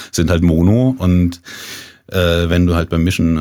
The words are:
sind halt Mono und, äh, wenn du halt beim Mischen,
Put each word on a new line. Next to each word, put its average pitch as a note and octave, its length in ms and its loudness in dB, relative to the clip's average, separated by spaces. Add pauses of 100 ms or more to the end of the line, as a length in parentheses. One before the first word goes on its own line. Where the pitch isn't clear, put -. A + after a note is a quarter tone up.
(120)
sind E2 180 0
halt E2+ 140 0
Mono G2+ 540 2
und, F2+ 440 0 (680)
äh, E2+ 420 0
wenn F2 180 2
du E2+ 80 0
halt E2 140 -2
beim E2 160 0
Mischen, E2 360 -2